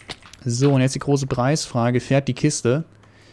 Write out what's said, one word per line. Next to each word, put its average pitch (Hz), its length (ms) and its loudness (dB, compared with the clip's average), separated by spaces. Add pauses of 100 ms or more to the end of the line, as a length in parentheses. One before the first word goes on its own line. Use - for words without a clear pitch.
(460)
So, 127 280 2
und 131 80 4
jetzt 131 140 0
die 135 40 -4
große 139 280 0
Preisfrage, 123 720 0
fährt 135 280 0
die 127 60 -2
Kiste 147 500 0 (500)